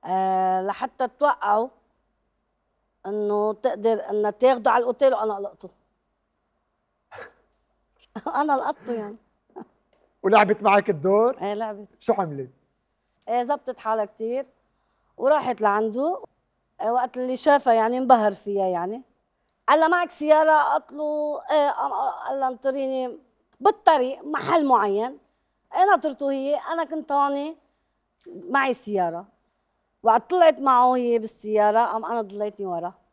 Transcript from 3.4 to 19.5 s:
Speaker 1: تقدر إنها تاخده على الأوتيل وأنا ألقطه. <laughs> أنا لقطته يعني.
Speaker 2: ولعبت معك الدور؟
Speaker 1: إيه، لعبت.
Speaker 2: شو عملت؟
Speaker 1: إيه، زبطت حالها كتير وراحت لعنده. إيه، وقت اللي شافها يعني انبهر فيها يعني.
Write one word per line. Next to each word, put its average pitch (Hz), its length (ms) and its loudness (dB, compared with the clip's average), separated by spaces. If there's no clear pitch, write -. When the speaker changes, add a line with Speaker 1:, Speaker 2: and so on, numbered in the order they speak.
Speaker 1:
تقدر 214 580 -2
إنها 208 200 0
تاخده 247 400 2
على 240 120 4
الأوتيل 247 320 2
وأنا 214 240 -2
ألقطه. 196 300 -12
<laughs> - 240 -4
أنا 302 160 0
لقطته 302 360 -4
يعني. 214 240 -8
Speaker 2:
ولعبت 208 400 4
معك 202 280 4
الدور؟ 202 520 2
Speaker 1:
إيه، 202 120 -4
لعبت. 214 340 -10
Speaker 2:
شو - 140 -2
عملت؟ 143 380 -4
Speaker 1:
إيه، 240 140 -2
زبطت 262 360 -6
حالها 220 260 -2
كتير 233 420 -8
وراحت 254 440 0
لعنده. 220 640 0
إيه، 214 100 -2
وقت 247 260 -2
اللي 254 200 -4
شافها 277 360 4
يعني 226 260 2
انبهر 240 340 2
فيها 196 340 -4
يعني. 185 360 -4